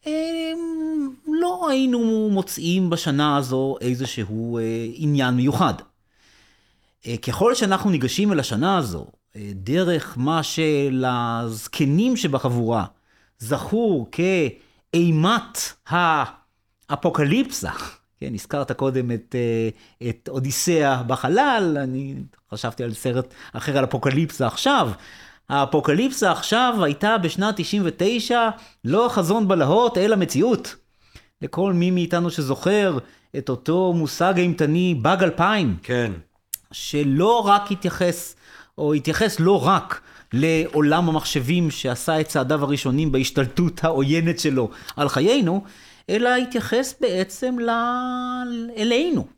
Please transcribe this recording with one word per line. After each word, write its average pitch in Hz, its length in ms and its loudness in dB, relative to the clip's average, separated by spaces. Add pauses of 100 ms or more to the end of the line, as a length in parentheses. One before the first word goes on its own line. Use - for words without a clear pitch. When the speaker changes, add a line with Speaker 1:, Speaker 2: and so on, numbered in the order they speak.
Speaker 1:
אה, 302 40 -4 (1160)
לא 349 420 0
היינו 233 640 2
מוצאים 185 580 0
בשנה 147 480 2
הזו 131 440 0
איזשהו, 117 760 -4
אה, 113 60 -2 (300)
עניין 139 400 2
מיוחד. 135 400 2 (1300)
אה, 117 100 -6
ככל 208 380 0
שאנחנו 202 340 0
ניגשים 175 420 2
אל 165 80 2
השנה 139 380 0
הזו, 92 280 -4 (300)
אה, 104 200 -12
דרך 151 640 -2
מה 151 260 0
שלזקנים 135 1700 0
שבחבורה 120 680 0 (540)
זכור 147 720 -2
כאימת 170 1500 0 (1300)
האפוקליפסה, 160 840 0 (480)
כן, 69 140 -8
הזכרת 135 380 -6
קודם 131 400 -2
את, 113 240 -6
אה, 117 720 -2
את - 220 -8
אודיסאה 135 720 0
בחלל, 175 800 0
אני 135 320 -6 (380)
חשבתי 117 300 -6
על 117 100 -6
סרט 123 400 -4 (200)
אחר 143 240 -2
על 135 60 4
אפוקליפסה 135 640 0
עכשיו, 208 420 0 (600)
האפוקליפסה 156 840 2
עכשיו 240 500 0
הייתה 190 360 0
בשנת 190 400 0
תשעים 202 280 -2
ותשע, 226 640 0 (360)
לא 202 260 4
חזון 202 360 2
בלהות, 190 500 4
אלא 214 180 4
מציאות. 190 600 0 (680)
לכל 185 320 -2
מי 175 180 2
מאיתנו 175 380 0
שזוכר 165 680 0 (400)
את 135 120 -8
אותו 170 460 0
מושג 170 420 0
אימתני, 175 640 2
באג 175 220 2
אלפיים, 175 600 0
Speaker 2:
כן. 120 280 -2 (600)
Speaker 1:
שלא 147 760 2
רק 202 240 2
התייחס, 175 640 -2 (420)
או 147 160 0
התייחס 156 460 0
לא 165 280 4
רק - 340 0 (320)
לעולם 160 760 2
המחשבים 156 640 0
שעשה 156 500 -2
את 151 60 -2
צעדיו 143 360 0
הראשונים 139 480 0
בהשתלטות 135 720 0
העוינת 160 560 2
שלו 131 300 0 (260)
על 143 140 0
חיינו, 190 540 2 (460)
אלא 226 200 0
התייחס 247 720 0
בעצם 202 580 -2
ל-, 240 1160 -4
אלינו. 240 480 0 (120)